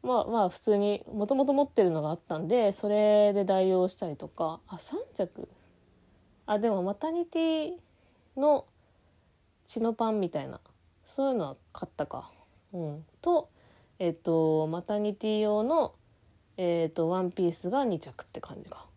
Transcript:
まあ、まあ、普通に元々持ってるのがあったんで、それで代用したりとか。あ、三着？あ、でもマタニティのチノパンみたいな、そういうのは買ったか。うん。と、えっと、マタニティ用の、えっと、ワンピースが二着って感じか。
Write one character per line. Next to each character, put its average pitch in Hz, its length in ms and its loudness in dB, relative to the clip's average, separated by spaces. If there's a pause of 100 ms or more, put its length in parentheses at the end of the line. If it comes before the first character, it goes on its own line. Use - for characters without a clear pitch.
ま 247 180 2
あ、 - 40 0
ま 220 200 0
あ、 180 40 2
普 180 100 -8
通 214 180 2
に 202 360 0
元 208 240 0
々 277 160 2
持 285 120 4
っ 277 60 -12
て - 140 2
る 180 60 4
の 160 120 0
が 151 80 -2
あ 165 40 -2
っ 165 60 -12
た - 180 -6
ん 160 100 -4
で、 214 240 4
そ 208 160 -4
れ 208 440 6
で 202 120 2
代 190 240 2
用 185 180 4
し 185 80 -4
た 180 140 -8
り 147 80 -8
と - 100 -14
か。 165 400 -6
あ、 180 140 -14
三 - 180 -8 (160)
着？ - 340 -6 (960)
あ、 214 120 0
で 220 100 2
も 196 140 0
マ 196 140 -2
タ 320 160 -4
ニ 339 140 -2
テ 320 420 -2
ィ 339 40 -8 (640)
の 285 300 2 (1000)
チ - 140 -6
ノ 226 120 0
パ 220 180 -2
ン 214 80 0
み 180 120 -2
た 147 120 -4
い 135 60 -10
な、 - 120 -14 (460)
そ 269 220 -2
う 269 40 0
い - 40 0
う - 20 0
の 170 60 -2
は 139 120 -10 (160)
買 - 160 -12
っ - 80 -20
た 147 100 -4
か。 - 260 -14 (400)
う 190 60 -8
ん。 156 260 -8 (180)
と、 349 260 0 (520)
え 180 80 2
っ 170 60 0
と、 160 520 2
マ 165 160 -4
タ 208 160 -2
ニ 208 160 -2
テ 214 140 -4
ィ 214 120 0
用 214 220 2
の、 285 320 0 (640)
え 170 340 0
っ - 20 -20
と、 165 160 0
ワ 185 140 0
ン 180 80 -2
ピ 180 160 0
ー 170 60 2
ス 175 180 -6
が 269 140 2
二 190 160 0
着 - 240 -14
っ - 20 -20
て - 140 -12
感 - 200 -14
じ - 80 -18
か。 - 280 -18